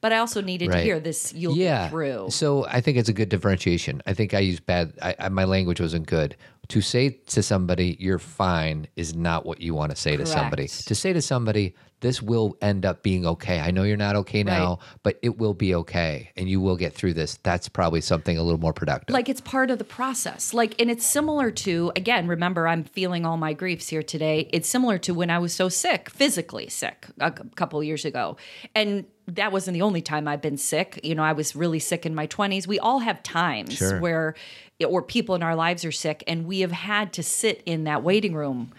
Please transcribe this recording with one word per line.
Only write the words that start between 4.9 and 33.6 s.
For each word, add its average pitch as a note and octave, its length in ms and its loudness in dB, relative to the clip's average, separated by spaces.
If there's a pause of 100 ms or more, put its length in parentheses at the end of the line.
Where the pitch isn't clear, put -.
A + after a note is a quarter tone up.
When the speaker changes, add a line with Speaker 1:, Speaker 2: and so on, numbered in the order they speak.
Speaker 2:
I, F2+ 180 -2
I, F#2+ 120 -4
my F#2+ 140 2
language F#2 360 2
wasn't E2 260 0
good. D#2 300 0 (320)
To A2 120 2
say B2+ 300 2 (180)
to - 140 2
somebody, F2+ 580 2
"You're F#2 180 2
fine," D#2+ 760 0
is D#2+ 180 -6
not E2 320 0
what D#2+ 140 -8
you E2 140 -2
wanna D2+ 220 -2
say D2+ 200 0
to C#2+ 100 -2
somebody. - 380 0
Speaker 1:
Correct. - 240 -10
Speaker 2:
To A2 60 2
say F#3+ 180 0
to E3+ 100 2
somebody, G#2+ 520 0 (260)
"This B2+ 220 -2
will A2 380 0
end G2+ 240 2
up F#2 180 -2
being F#2 240 2
okay. E2 340 0
I D#2+ 100 0
know F#2 120 2
you're G#2 140 2
not G2+ 200 0
okay G#2 260 0
Speaker 1:
Right. G2+ 40 2 (120)
Speaker 2:
now, F2+ 200 0 (240)
but - 200 0
it A#2 160 0
will G#2+ 160 2
be F#2 200 2
okay, E2 600 -2
and F#2 120 -4
you F#2+ 120 4
will F#2 160 2
get E2+ 180 -4
through F2+ 200 0
this." D#2 280 -2
That's F2+ 260 0
probably E2 320 2
something E2+ 380 0
a E2 40 0
little E2 180 2
more D#2+ 120 2
productive. - 420 -2
Speaker 1:
Like, B3+ 140 2
it's C4+ 120 -4
part C4 300 0
of B3+ 80 0
the - 60 -6
process. - 680 -6
Like, A3+ 260 0
and A#3 100 4
it's A#3 160 -2
similar D4 440 2
to, E3+ 460 0
again, F#3 300 2
remember, E3+ 400 0
I'm E3 180 2
feeling F3+ 420 -2
all E3 100 0
my D#3 160 -2
griefs E3+ 360 -4
here D#3 140 -2
today. D#3 500 0
It's E3 160 0
similar A#3+ 300 2
to F3+ 160 -2
when F3 160 0
I E3+ 80 4
was F3 140 0
so F#3 160 2
sick, - 420 -2
physically - 580 0
sick, - 380 -8 (140)
a D3 160 2
c-, - 80 -16 (120)
couple D#3 280 -2
years D3+ 200 -4
ago. B2+ 320 -4 (380)
And G3+ 300 0 (220)
that G3 260 -2
wasn't F#3 220 -2
the E3+ 80 0
only F#3+ 200 2
time D3+ 260 -4
I've D3 140 -4
been C#3+ 160 -2
sick. - 440 -2
You D#3 120 -2
know, D#3 80 0
I D#3 100 4
was D3+ 240 -2
really D#3+ 220 0
sick E3+ 260 -4
in D#3+ 100 -2
my D#3 120 -2
twenties. G3 420 -2
We G3+ 100 0
all C4 200 2
have A3+ 240 -2
times D#3 520 -2